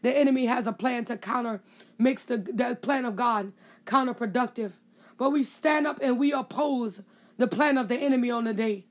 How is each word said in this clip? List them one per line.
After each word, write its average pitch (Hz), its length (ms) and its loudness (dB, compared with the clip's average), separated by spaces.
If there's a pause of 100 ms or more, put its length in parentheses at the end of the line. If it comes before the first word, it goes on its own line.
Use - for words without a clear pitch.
The 254 140 2
enemy 262 300 4
has 233 200 0
a 226 60 -2
plan 240 340 -2
to 214 100 -6
counter, 226 440 -4 (380)
makes 254 260 2
the, 240 140 -4
the 240 420 -4
plan 262 240 0
of 214 120 -4
God 214 360 0 (320)
counterproductive. 240 880 -2 (440)
But 269 140 2
we 285 120 2
stand 302 440 2
up 294 140 -4
and 247 180 2
we 285 140 2
oppose 254 720 -2 (340)
the 240 120 2
plan 277 300 2
of 226 100 -2
the 240 80 0
enemy 262 340 2
on 233 140 -2
the 226 100 -2
day. 208 360 -2